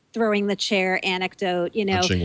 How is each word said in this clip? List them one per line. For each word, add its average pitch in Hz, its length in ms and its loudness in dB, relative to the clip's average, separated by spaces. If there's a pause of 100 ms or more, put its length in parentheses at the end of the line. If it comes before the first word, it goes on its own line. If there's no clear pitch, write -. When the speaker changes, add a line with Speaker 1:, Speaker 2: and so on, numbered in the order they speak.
(120)
Speaker 1:
throwing 208 340 0
the 202 100 0
chair 185 460 0
anecdote, 185 720 -2
you 214 120 0
know. 190 140 2
Speaker 2:
Punching 98 240 0